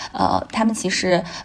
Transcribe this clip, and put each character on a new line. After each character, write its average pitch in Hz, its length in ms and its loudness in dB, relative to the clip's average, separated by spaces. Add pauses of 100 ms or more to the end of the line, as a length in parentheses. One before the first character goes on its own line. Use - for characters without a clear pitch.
(120)
呃， 92 380 2
他 220 140 0
们 220 100 2
其 - 140 -4
实， 185 340 2 (220)